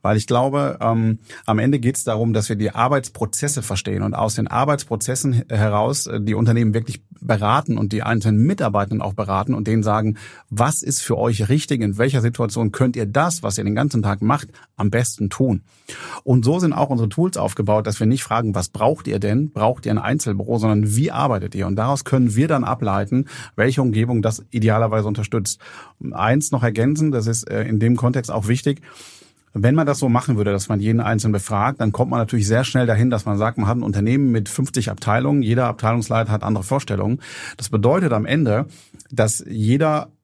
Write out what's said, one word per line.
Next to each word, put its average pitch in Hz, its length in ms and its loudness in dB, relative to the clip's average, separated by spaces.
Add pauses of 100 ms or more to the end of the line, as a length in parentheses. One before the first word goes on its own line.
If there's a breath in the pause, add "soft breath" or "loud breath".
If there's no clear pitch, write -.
Weil 101 160 2
ich 107 120 -2
glaube, 135 520 0
ähm, 113 380 2 (260 loud breath)
am 110 140 2
Ende 131 220 2
geht's 120 240 0
darum, 117 280 0
dass 107 160 0
wir 117 60 -2
die 104 160 -2
Arbeitsprozesse 131 920 -2
verstehen 98 420 -4
und 98 100 -2
aus 107 220 -2
den 110 100 -2
Arbeitsprozessen 127 1000 0
heraus, 107 580 0
äh, 110 140 -4
die 104 140 -2
Unternehmen 113 380 2
wirklich 113 300 -4 (180)
beraten 110 560 0
und 104 160 -2
die 110 120 -4
einzelnen 110 420 2
Mitarbeitenden 107 560 0
auch 98 120 -4
beraten 101 400 -2
und 107 120 -4
denen 110 160 2
sagen, 107 340 0 (320 loud breath)
was 120 360 0
ist - 180 -2
für - 160 -2
euch 110 300 0
richtig, 143 320 0
in 104 180 0
welcher 131 220 2
Situation 117 500 0
könnt 131 240 0
ihr 113 120 -2
das, 160 360 0
was 98 160 -2
ihr 104 60 -4
den 101 100 0
ganzen 123 300 0
Tag 98 180 0
macht, 127 260 0 (280 loud breath)
am 104 140 0
besten 113 380 -2
tun. 120 340 0 (600 loud breath)
Und 123 220 4
so 160 160 4
sind 170 120 2
auch 139 180 0
unsere 117 180 0
Tools 175 280 0
aufgebaut, 107 520 0
dass 101 100 -4
wir 110 80 2
nicht 127 160 2
fragen, 110 320 -2
was 92 140 -2
braucht 135 400 -2
ihr 101 100 -2
denn? 110 320 0
Braucht 110 360 0
ihr 110 60 0
ein 104 60 0
Einzelbüro, 113 600 -2
sondern 107 360 2
wie 135 160 2
arbeitet 110 440 -2
ihr? 95 120 -2
Und 98 100 -2
daraus 127 280 -2
können 123 320 2
wir 139 100 4
dann 127 160 0
ableiten, 107 600 0 (320 loud breath)
welche 123 240 2
Umgebung 117 400 2
das 107 300 -2
idealerweise 110 580 2
unterstützt. 104 500 -4 (540 loud breath)
Eins 123 380 0
noch 120 120 0
ergänzen, 131 480 0
das 117 160 0
ist, 117 240 -4
äh, 107 120 -2
in 107 180 0
dem 117 160 4
Kontext 123 340 0
auch 101 160 -2
wichtig, 135 360 0 (720 loud breath)
wenn 113 200 4
man 156 120 4
das 143 120 0
so 127 120 0
machen 123 260 2
würde, 104 160 2
dass 98 160 -2
man 107 100 0
jeden 110 220 2
Einzelnen 110 320 0
befragt, 104 480 0
dann 110 100 2
kommt 127 200 0
man 120 100 0
natürlich 107 260 0
sehr 117 180 2
schnell 123 220 0
dahin, 113 220 2
dass 113 160 -2
man 104 140 -2
sagt, 110 180 0
man 104 100 0
hat 120 120 0
ein 117 40 -4
Unternehmen 113 480 2
mit 110 200 0
fünfzig 123 400 -2
Abteilungen, 123 520 0
jeder 117 240 2
Abteilungsleiter 113 640 0
hat 104 120 0
andere 101 220 -2
Vorstellungen. 110 560 -2 (360 loud breath)
Das - 140 -8
bedeutet 127 420 2
am 110 140 0
Ende, 135 400 2 (440 loud breath)
dass 110 380 0
jeder 147 640 0 (140)